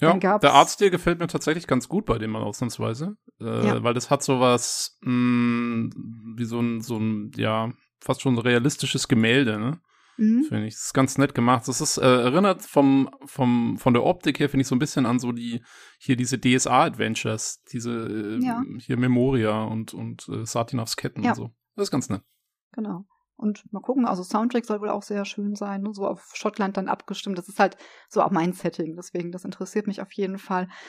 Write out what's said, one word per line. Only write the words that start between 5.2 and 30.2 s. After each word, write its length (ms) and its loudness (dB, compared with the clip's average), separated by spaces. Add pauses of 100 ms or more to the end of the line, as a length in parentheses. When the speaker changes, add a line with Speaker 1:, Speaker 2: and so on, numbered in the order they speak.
Speaker 1:
wie 100 -6
so 160 -4
ein, 200 -2
so 160 -6
ein, 380 -2
ja, 360 -2 (280)
fast 220 -4
schon 160 2
realistisches 720 0
Gemälde, 500 4
ne? 200 -4 (400)
Speaker 2:
Mhm. 240 4
Speaker 1:
Finde 240 -2
ich. 80 -12
Das 120 -10
ist 60 -8
ganz 240 0
nett 160 2
gemacht. 340 2
Das 140 -4
ist, 160 -2
äh, 80 -2
erinnert 580 4
vom, 460 4 (160)
vom, 520 2
von 160 4
der 100 4
Optik 360 0
her, 100 2
finde 120 2
ich, 60 0
so 80 0
ein 40 2
bisschen 260 0
an 140 2
so 120 -4
die, 320 -8 (340)
hier 180 0
diese 220 0
D-S-A-Adventures, 1300 2
diese, 200 -6
äh, 540 -4
Speaker 2:
Ja. 160 -2 (180)
Speaker 1:
hier 180 -4
Memoria 680 2
und, 300 -6
und, 360 -10
äh, 160 -6
Sartinovs 520 -4
Ketten 260 -6
Speaker 2:
Ja. 80 2
Speaker 1:
und 60 -2
so. 120 -10 (260)
Das 120 -4
ist 40 -12
ganz 180 -2
nett. 120 -6 (520)
Speaker 2:
Genau. 320 -10 (300)
Und 360 -4
mal 80 -8
gucken, 260 0
also 160 -2
Soundtrack 440 -2
soll 160 -4
wohl 80 -4
auch 140 -4
sehr 200 -4
schön 320 -6
sein, 260 -6
ne? 120 -6
So 120 -6
auf 280 -6
Schottland 420 -4
dann 140 -4
abgestimmt. 480 -6
Das 100 -12
ist 120 -4
halt 180 2 (320)
so 120 0
auch 100 2
mein 200 0
Setting, 460 -6
deswegen, 340 -8
das 140 -12
interessiert 420 -6
mich 140 -6
auf 100 -12
jeden 260 -6